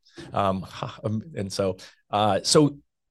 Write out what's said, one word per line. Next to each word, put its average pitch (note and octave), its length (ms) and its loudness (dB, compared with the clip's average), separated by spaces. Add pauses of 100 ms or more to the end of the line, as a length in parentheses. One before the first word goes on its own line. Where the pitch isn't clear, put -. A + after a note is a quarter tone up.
(340)
Um, F#2+ 340 0 (160)
<laughs> - 200 -12
um, G#2+ 200 -2 (120)
and G2 160 -6
so, F#2+ 260 0 (340)
uh, G#2 320 2
so D3 340 6 (320)